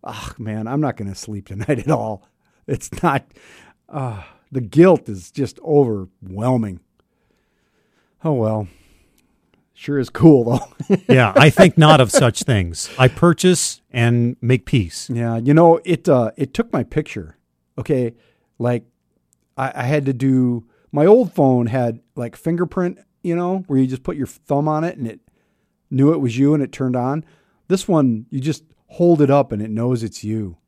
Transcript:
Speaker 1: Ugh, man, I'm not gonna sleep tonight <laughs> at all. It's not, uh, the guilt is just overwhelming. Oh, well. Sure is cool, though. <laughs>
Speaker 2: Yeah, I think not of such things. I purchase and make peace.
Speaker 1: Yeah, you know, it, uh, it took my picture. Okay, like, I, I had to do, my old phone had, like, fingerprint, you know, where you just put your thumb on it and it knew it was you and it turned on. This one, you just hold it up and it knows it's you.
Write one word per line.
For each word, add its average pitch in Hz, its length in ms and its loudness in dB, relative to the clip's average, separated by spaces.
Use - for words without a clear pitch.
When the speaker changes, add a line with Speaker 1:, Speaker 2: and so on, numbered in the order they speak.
Speaker 1:
Ugh, - 360 -16
man, 110 280 -8
I'm 139 140 -4
not 135 160 -4
gonna 98 180 -10
sleep 101 320 -14
tonight 101 220 -12
<laughs> 143 100 0
at 110 100 -8
all. 110 380 -6
It's - 240 -8
not, 143 240 -2
uh, 120 360 -10
the 131 100 -6
guilt 156 460 4
is 95 240 -14
just - 280 -10
overwhelming. 107 1200 -2
Oh, 160 100 -2
well. 110 340 -2
Sure - 260 -6
is 123 100 -4
cool, 143 340 6
though. - 600 -4
<laughs> - 20 -18
Speaker 2:
Yeah, 120 300 4
I 156 120 8
think 180 280 4
not 156 240 6
of 113 100 2
such 127 320 2
things. 90 460 -2
I 127 80 6
purchase - 720 0
and 120 500 0
make 123 240 0
peace. - 440 -4
Speaker 1:
Yeah, 117 280 -4
you 123 160 0
know, 165 320 6
it, 180 240 -4
uh, 123 260 2
it 135 180 -6
took - 200 -6
my 131 100 -2
picture. - 540 -10
Okay, 127 360 -4
like, 120 260 -4
I, 131 180 -6
I 139 100 -8
had 139 240 -2
to 135 60 -2
do, 127 520 0
my 147 140 0
old 208 260 4
phone 127 360 0
had, 117 340 -4
like, 120 180 -10
fingerprint, 175 640 -4
you 170 140 -2
know, 180 300 -4
where 135 120 0
you 131 80 2
just 127 160 -8
put 175 140 -8
your 135 100 -6
thumb 147 400 -4
on 156 160 -2
it 170 140 -6
and 123 100 -8
it 110 140 -14
knew 139 220 2
it 165 80 0
was 120 180 -4
you 139 160 2
and 151 80 0
it 131 120 -8
turned 127 240 -4
on. 139 260 -4
This 190 180 -2
one, 131 440 0
you 135 100 -6
just 147 220 -6
hold 170 340 2
it 139 80 4
up 139 240 2
and 104 80 -6
it 110 80 -8
knows 117 340 -2
it's - 220 -10
you. 107 320 -6